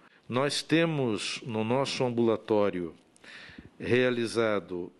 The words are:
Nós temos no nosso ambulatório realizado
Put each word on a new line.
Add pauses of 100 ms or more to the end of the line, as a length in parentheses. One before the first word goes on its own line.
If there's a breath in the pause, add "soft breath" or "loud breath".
(300 soft breath)
Nós
temos
no
nosso
ambulatório (840 loud breath)
realizado